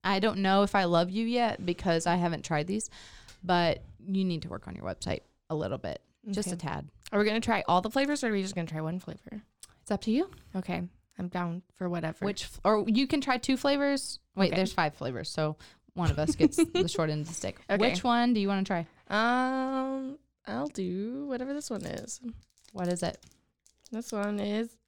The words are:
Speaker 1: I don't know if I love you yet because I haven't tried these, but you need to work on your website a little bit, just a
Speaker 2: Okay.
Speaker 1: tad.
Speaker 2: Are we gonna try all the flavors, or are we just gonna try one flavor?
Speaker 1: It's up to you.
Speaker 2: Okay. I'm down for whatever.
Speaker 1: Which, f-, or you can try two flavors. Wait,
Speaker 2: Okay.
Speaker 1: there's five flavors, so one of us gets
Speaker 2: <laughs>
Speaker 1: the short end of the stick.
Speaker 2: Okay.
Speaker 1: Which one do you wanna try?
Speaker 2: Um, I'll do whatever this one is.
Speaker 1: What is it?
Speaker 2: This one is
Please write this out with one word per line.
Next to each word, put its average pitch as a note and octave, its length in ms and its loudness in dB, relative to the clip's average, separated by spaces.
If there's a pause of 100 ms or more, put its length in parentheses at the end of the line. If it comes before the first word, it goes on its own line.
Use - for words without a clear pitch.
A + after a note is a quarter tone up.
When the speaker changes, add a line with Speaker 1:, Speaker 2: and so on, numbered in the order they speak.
Speaker 1:
I G3 160 2
don't G#3 180 2
know G3 240 6
if G3+ 140 2
I F#3+ 80 6
love E3+ 260 4
you A3 160 0
yet A#3 400 0
because E3+ 400 2
I E3+ 80 4
haven't F3 300 0
tried D#3+ 240 0
these, G#3 200 -4 (540)
but F3 400 2 (160)
you F#3+ 260 0
need E3+ 180 0
to - 60 -10
work - 200 -10
on - 80 -10
your - 80 -12
website - 360 -4 (300)
a D#3+ 60 -2
little C3 200 -2
bit, - 240 -8 (300)
just G3+ 180 -2
a F3+ 40 -4
Speaker 2:
Okay. E3 160 -6
Speaker 1:
tad. D3 200 -6 (220)
Speaker 2:
Are G3+ 80 2
we G#3 80 4
gonna G#3+ 140 2
try A3+ 260 0
all F3+ 160 4
the A3 80 -2
flavors, C#4 320 0
or B3 60 0
are A3 40 0
we G3 100 0
just F#3+ 120 -6
gonna E3 140 -4
try D#3 120 -4
one E3 200 -4
flavor? - 420 -14 (400)
Speaker 1:
It's - 80 -14
up G3+ 120 0
to A3 100 0
you. E4+ 180 2 (240)
Speaker 2:
Okay. F3+ 280 -4 (360)
I'm F3+ 100 -6
down F3 340 -4 (120)
for F3+ 140 -6
whatever. E3 360 -4
Speaker 1:
Which, G3+ 200 -4
f-, - 200 -14
or G#3+ 240 6
you B3+ 200 4
can D4 120 2
try C4 180 0
two C4 180 2
flavors. C#4 640 0 (160)
Wait, F#3+ 160 6
Speaker 2:
Okay. E3 40 0
Speaker 1:
there's F#3+ 160 2
five D#3 220 2
flavors, B2+ 360 -6
so D#3 260 -2 (380)
one E3+ 180 2
of D3 80 0
us D#3+ 160 2
gets - 200 4
Speaker 2:
<laughs> E4 160 4
Speaker 1:
the F4 160 2
short D#3+ 220 0
end D3+ 120 -2
of D#3 60 -6
the E3+ 60 -10
stick. - 240 -8 (100)
Speaker 2:
Okay. G#3 220 4
Speaker 1:
Which F3+ 140 -2
one A#3+ 300 4
do G#3+ 60 4
you G3 60 2
wanna G3 180 2
try? E3+ 220 -2 (500)
Speaker 2:
Um, C4 840 -2 (280)
I'll A#3+ 220 -6
do G3+ 580 -6
whatever C4 280 -4
this D4 160 -8
one - 140 -6
is. - 360 -10 (520)
Speaker 1:
What F3+ 160 -4
is F3+ 140 -2
it? - 160 -4 (720)
Speaker 2:
This A#3 220 -8
one G#3 280 -2
is G#3+ 360 -4 (120)